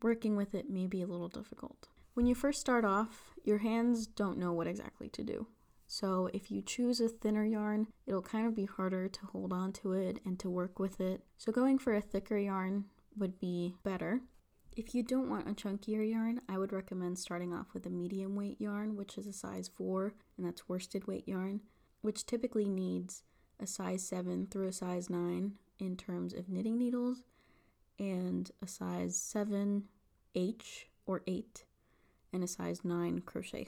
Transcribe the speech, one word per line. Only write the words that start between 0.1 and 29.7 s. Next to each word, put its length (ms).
with 180
it 140
may 180
be 160
a 40
little 220
difficult. 600
When 100
you 100
first 260
start 240
off, 500
your 140
hands 480
don't 320
know 140
what 140
exactly 440
to 120
do. 260
So 460
if 180
you 120
choose 360
a 120
thinner 340
yarn, 440
it'll 160
kind 240
of 80
be 100
harder 420
to 200
hold 260
on 220
to 180
it 320
and 140
to 100
work 300
with 220
it. 200
So 160
going 260
for 160
a 60
thicker 380
yarn 480
would 220
be 460
better. 380
If 180
you 80
don't 280
want 180
a 40
chunkier 580
yarn, 380
I 100
would 140
recommend 460
starting 360
off 180
with 140
a 40
medium 460
weight 240
yarn, 340
which 220
is 100
a 60
size 360
four, 440
and 100
that's 220
worsted 380
weight 200
yarn, 340
which 240
typically 420
needs 560
a 80
size 360
seven 440
through 220
a 40
size 360
nine 440
in 180
terms 380
of 160
knitting 260
needles, 480
and 520
a 40
size 500
seven 680